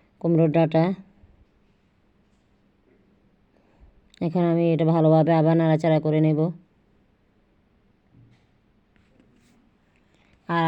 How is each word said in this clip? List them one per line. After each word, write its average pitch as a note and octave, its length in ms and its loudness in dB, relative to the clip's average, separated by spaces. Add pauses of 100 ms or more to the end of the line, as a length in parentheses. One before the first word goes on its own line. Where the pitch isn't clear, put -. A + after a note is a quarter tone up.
(200)
কুমড়োর E3 300 0
ডাঁটা। D#3+ 340 0 (3250)
এখন F3 240 -2
আমি E3+ 280 0
এটা D#3+ 120 -2
ভালোভাবে D#3+ 500 2
আবার D#3+ 220 2
নাড়াচাড়া D#3+ 440 0
করে D#3 200 -2
নেব। D#3 200 0 (4000)
আর E3+ 200 -2